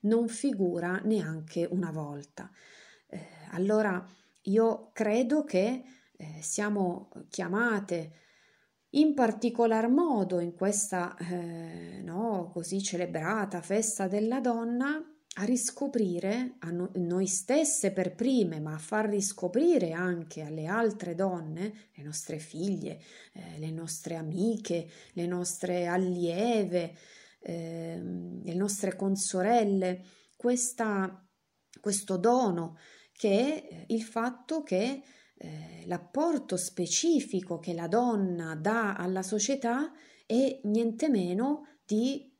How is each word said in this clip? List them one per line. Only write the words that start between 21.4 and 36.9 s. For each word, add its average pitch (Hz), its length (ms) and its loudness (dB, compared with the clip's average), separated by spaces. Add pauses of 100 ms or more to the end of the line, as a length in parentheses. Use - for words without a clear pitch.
le 143 100 -16
nostre 151 340 -8
figlie, 165 640 -4 (320)
eh, 170 260 -14
le 156 140 -6
nostre 165 420 -6
amiche, 170 720 -2 (260)
le 175 120 -2
nostre 180 600 -2
allieve, 180 1080 0 (460)
ehm, 170 1040 -8
le 170 100 -4
nostre 190 400 0
consorelle, 196 1080 2 (320)
questa, 220 880 0 (540)
questo 202 360 -2
dono 180 600 2 (400)
che 208 140 2
è, 262 440 2
eh, - 140 -16
il 226 140 0
fatto 247 600 -4
che, 254 400 0 (340)
eh, 160 500 -14
l'apporto 269 720 -2
specifico 185 1000 0